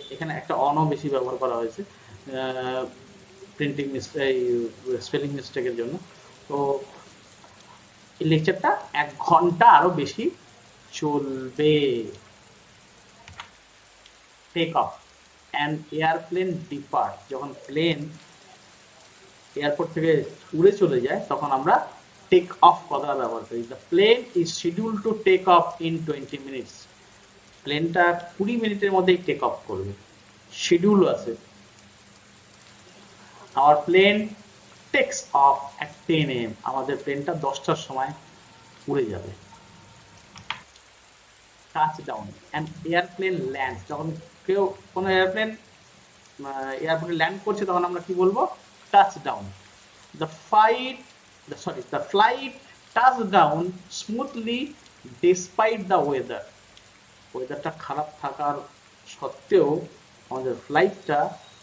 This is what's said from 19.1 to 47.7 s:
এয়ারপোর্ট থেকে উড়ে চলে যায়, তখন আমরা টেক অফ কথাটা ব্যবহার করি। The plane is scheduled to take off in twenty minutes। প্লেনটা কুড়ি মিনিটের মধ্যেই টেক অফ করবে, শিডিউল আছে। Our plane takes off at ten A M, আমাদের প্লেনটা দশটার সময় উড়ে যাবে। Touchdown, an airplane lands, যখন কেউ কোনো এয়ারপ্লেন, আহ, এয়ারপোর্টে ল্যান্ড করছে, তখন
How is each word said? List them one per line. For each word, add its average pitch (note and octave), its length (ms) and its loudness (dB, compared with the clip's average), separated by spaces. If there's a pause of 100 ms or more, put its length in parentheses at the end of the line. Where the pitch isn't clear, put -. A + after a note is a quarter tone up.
এয়ারপোর্ট D3 380 -2
থেকে D#3 300 2 (300)
উড়ে E3+ 180 8
চলে D#3+ 300 2
যায়, C#3+ 280 -2
তখন C#3+ 220 -2
আমরা D3+ 360 2 (420)
টেক F3+ 320 4
অফ - 160 8 (120)
কথাটা C#3+ 260 -2
ব্যবহার A#2 340 -4
করি। A#2 200 -6
The C3 60 -12 (160)
plane G#3 520 4
is E3 40 0 (120)
scheduled G#3 440 -2
to A3+ 80 0 (160)
take F#3 180 4
off E3+ 220 6 (160)
in E3 140 -2 (100)
twenty C#3+ 300 -8 (100)
minutes। C3 280 -12 (880)
প্লেনটা E3+ 500 2 (240)
কুড়ি G#3 200 0
মিনিটের G3+ 340 0
মধ্যেই F#3 260 4
টেক - 260 -4
অফ - 140 -2 (100)
করবে, G2 260 -8 (600)
শিডিউল F3+ 640 4
আছে। A#2 200 -8 (2250)
Our D3 200 8 (140)
plane G3+ 380 6 (640)
takes - 260 0 (140)
off C#3 500 2
at - 80 -10 (160)
ten D#3 220 2
A A#2+ 180 -4
M, G#2+ 40 -8 (120)
আমাদের C3 340 -4
প্লেনটা C#3+ 360 -4
দশটার D3+ 420 -2
সময় C3+ 320 -6 (800)
উড়ে C#3+ 180 0
যাবে। F#2+ 260 -10 (2500)
Touchdown, D#3 520 -2 (320)
an D#3 80 -4 (280)
airplane F#3 440 -2 (160)
lands, C3 360 -6
যখন D#3 220 -6 (340)
কেউ F#3+ 280 0 (200)
কোনো F#3+ 160 -2
এয়ারপ্লেন, F#3+ 400 2
আহ, - 1200 -14
এয়ারপোর্টে D#3+ 440 -4
ল্যান্ড E3+ 300 -4
করছে, G3+ 200 -2
তখন F3+ 200 0